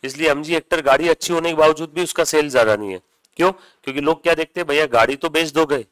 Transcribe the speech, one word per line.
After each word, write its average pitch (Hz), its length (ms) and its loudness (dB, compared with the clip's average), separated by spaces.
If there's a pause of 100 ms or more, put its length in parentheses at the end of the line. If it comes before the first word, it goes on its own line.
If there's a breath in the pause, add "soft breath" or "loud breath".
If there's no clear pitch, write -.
इसलिए 139 260 -2
एमजी 151 240 -2
Hector 160 280 -2
गाड़ी 139 280 2
अच्छी 170 240 0
होने 165 160 -2
के 165 60 -4
बावजूद 156 380 2
भी 175 100 -4
उसका 165 200 -4
sale 151 260 0
ज्यादा 113 260 2
नहीं 104 160 -8
है। 92 100 -10 (340)
क्यों? 180 160 2
क्योंकि 139 500 -10
लोग 156 220 -2
क्या 170 100 2
देखते 160 260 -4
हैं, 170 80 -6
"भैया 147 180 2
गाड़ी 120 300 2
तो 160 140 -6
बेच 156 200 -2
दो 156 160 2
गए 135 260 -2